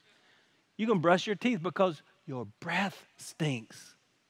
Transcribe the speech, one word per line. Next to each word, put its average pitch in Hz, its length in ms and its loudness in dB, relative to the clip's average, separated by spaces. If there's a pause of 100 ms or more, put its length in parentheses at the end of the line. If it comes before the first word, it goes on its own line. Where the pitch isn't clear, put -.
(760)
You're 220 120 -2
gonna 202 120 4
brush 170 260 4
your 208 100 -2
teeth 233 260 0
because 180 400 0 (240)
your 127 180 -6 (160)
breath 175 460 -4 (100)
stinks. - 800 -6 (360)